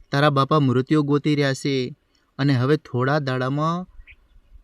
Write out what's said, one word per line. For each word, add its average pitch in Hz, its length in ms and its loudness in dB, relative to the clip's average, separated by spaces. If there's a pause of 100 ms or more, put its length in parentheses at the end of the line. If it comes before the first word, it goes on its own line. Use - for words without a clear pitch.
(120)
તારા 143 180 2
બાપા 139 300 2
મૃત્યુ 135 440 2
ગોતી 147 320 0
રહ્યા 139 180 0
છે 135 420 -4 (420)
અને 139 160 2
હવે 131 240 2
થોડા 131 420 -2
દાડામાં 143 680 -4 (760)